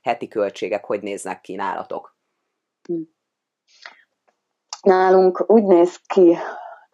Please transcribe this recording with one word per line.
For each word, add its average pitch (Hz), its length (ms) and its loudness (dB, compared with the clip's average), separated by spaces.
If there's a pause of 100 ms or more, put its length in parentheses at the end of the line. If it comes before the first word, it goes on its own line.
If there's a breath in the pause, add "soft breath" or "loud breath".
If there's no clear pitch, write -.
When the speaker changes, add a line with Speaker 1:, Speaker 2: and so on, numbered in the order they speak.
Speaker 1:
heti 117 260 -6
költségek 101 560 -6
hogy 104 180 -6
néznek 98 380 -10
ki - 140 -16
nálatok? - 600 -10 (720)
Speaker 2:
Hm. 170 120 -6 (1800 loud breath)
Nálunk 185 680 2
úgy 220 140 6
néz 175 320 2
ki, 170 400 4 (580 loud breath)